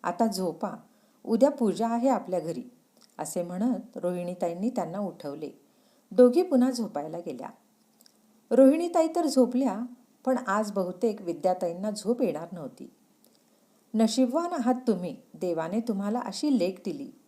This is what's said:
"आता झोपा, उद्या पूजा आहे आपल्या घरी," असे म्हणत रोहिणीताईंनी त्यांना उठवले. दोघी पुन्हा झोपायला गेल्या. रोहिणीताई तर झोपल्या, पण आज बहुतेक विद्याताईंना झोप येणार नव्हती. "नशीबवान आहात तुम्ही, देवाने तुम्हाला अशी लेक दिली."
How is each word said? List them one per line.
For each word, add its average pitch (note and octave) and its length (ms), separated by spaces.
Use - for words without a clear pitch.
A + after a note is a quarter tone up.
"आता G3+ 240
झोपा, F#3 420
उद्या A#3 260
पूजा A3+ 360
आहे A#3 220
आपल्या F3+ 300
घरी," D#3+ 240
असे F3 240
म्हणत F#3+ 540
रोहिणीताईंनी F3 720
त्यांना F#3 300
उठवले. D#3 500
दोघी B3 320
पुन्हा C4+ 280
झोपायला E3+ 460
गेल्या. D#3 320
रोहिणीताई D#4+ 640
तर E4+ 100
झोपल्या, B3 540
पण C4 120
आज G#3 240
बहुतेक G3 500
विद्याताईंना F3+ 680
झोप A3+ 300
येणार E3 300
नव्हती. D#3 400
"नशीबवान C4 600
आहात B3 220
तुम्ही, F3+ 280
देवाने E3+ 460
तुम्हाला G#3+ 400
अशी B3+ 400
लेक F#3 260
दिली." C#3+ 260